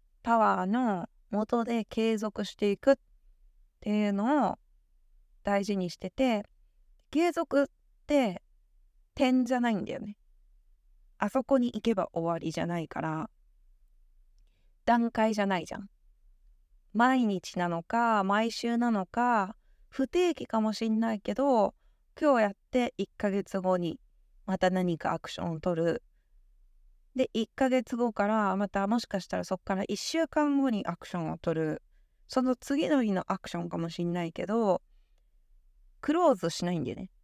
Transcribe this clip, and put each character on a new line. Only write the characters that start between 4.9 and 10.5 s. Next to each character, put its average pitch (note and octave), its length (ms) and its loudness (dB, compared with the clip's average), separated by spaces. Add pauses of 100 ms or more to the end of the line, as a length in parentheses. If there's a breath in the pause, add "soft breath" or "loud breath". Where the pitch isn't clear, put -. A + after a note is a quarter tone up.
大 G3+ 200 0
事 G3+ 140 -2
に F3+ 120 -2
し - 80 -12
て F#3+ 120 -10
て、 A#3 360 0 (680)
継 E4+ 200 2
続 C#4+ 320 0
っ - 20 2 (420)
て B3 340 2 (720)
点 B3+ 320 2
じ B3 100 0
ゃ B3 60 0
な A#3+ 80 2
い A3+ 60 0
ん F3+ 100 -4
だ - 80 -8
よ - 80 -8
ね。 G#3 160 -12 (1000)